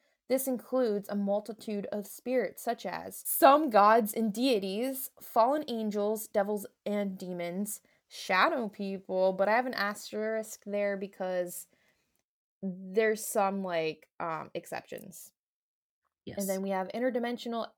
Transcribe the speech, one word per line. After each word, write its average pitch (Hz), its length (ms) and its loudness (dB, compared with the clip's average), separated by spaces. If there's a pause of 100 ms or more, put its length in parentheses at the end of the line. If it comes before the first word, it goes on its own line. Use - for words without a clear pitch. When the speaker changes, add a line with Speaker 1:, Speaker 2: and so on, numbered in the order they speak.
(300)
Speaker 1:
This 262 180 2
includes 240 600 0
a 208 80 -6
multitude 202 760 -2
of 208 160 -6
spirits, - 560 -2
such 233 220 -4
as 175 380 -8
some 302 460 8
gods 214 440 8
and 226 200 0
deities, 233 800 0 (100)
fallen 269 460 2
angels, 214 600 -2
devils 208 380 0 (200)
and 202 320 -2
demons, 180 640 -6 (280)
shadow 233 580 2
people, 190 640 0
but 190 160 2
I 208 40 2
have 247 160 2
an 254 80 -6
asterisk 214 880 -6
there 202 320 -2
because 185 720 -6 (960)
there's 196 600 0
some, 196 400 0
like, 165 440 -2 (120)
um, 160 360 -6
exceptions. - 760 -12 (920)
Speaker 2:
Yes. 202 140 -8
Speaker 1:
And 196 100 0
then 190 120 -2
we 196 100 -4
have 185 180 -2
interdimensional, 233 800 -4 (100)